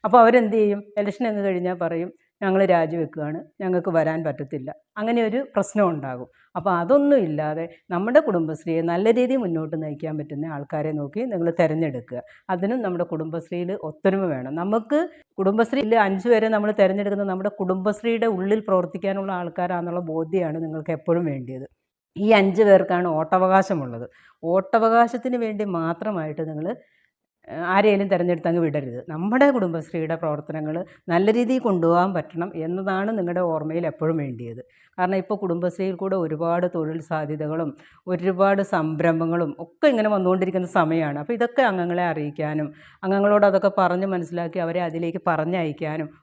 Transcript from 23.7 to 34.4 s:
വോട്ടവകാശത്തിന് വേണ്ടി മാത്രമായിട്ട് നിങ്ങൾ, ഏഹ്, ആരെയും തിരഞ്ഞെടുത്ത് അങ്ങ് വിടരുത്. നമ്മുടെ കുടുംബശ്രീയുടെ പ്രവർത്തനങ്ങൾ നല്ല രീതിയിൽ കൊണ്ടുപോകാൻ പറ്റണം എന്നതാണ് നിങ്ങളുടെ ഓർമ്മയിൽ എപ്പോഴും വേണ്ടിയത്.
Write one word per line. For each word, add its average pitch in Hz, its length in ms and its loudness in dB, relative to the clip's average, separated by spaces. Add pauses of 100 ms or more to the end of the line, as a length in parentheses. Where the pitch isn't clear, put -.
വോട്ടവകാശത്തിന് 226 960 2
വേണ്ടി 214 320 -4
മാത്രമായിട്ട് 165 760 -4
നിങ്ങൾ, 156 200 -8 (840)
ഏഹ്, 165 180 -8
ആരെയും 202 420 4
തിരഞ്ഞെടുത്ത് 175 420 0
അങ്ങ് 170 120 2
വിടരുത്. 139 360 -2 (120)
നമ്മുടെ 208 420 2
കുടുംബശ്രീയുടെ 165 640 -4
പ്രവർത്തനങ്ങൾ 156 600 -6 (340)
നല്ല 185 220 4
രീതിയിൽ 247 300 2
കൊണ്ടുപോകാൻ 175 520 2
പറ്റണം 170 440 -6
എന്നതാണ് 190 540 -4
നിങ്ങളുടെ 180 320 -2
ഓർമ്മയിൽ 160 440 -2
എപ്പോഴും 160 300 -2
വേണ്ടിയത്. 120 440 -8 (360)